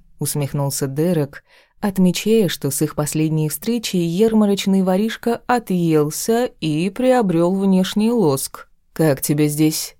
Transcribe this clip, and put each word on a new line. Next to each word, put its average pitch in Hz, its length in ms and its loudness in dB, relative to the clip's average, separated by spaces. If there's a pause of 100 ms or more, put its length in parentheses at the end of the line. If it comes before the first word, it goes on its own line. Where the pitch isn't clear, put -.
(200)
усмехнулся 143 680 -4
Дерек, 151 560 -2 (360)
отмечая, 196 680 2
что 143 240 -4
с - 100 -4
их 151 140 -2
последней 156 540 -2
встречи 226 480 -4
ярмарочный 196 840 2
воришка 214 680 -2
отъелся 180 1000 0
и 160 440 -4
приобрел 196 680 2
внешний 190 560 2
лоск. 160 580 -2 (240)
"Как 151 280 2
тебе 151 260 0
здесь?" 156 520 -2